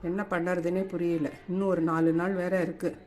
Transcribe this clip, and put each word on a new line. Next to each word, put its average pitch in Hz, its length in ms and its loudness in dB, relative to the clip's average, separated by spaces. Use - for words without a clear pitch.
என்ன 180 260 -2
பண்ணுறதுனே 175 580 0
புரியல. 170 400 0
இன்னும் 190 180 0
ஒரு 175 140 2
நாலு 165 320 4
நாள் 175 200 2
வேற 180 280 0
இருக்கு. 175 280 -2